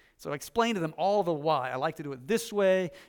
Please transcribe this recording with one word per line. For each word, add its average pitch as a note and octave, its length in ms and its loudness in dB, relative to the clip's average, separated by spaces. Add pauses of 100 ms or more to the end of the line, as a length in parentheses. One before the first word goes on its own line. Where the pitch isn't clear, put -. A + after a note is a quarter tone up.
(180)
So D3 140 -8
I - 20 -4
explain A3+ 400 0
to F#3+ 60 -2
them D#3 180 -2
all G3 240 2
the E3+ 100 0
why. C#3+ 380 0
I B2+ 60 -4
like D#3 200 -2
to D#3+ 60 -10
do C#3+ 100 -8
it B2+ 140 -12
this A3 260 0
way, F#3+ 380 4 (180)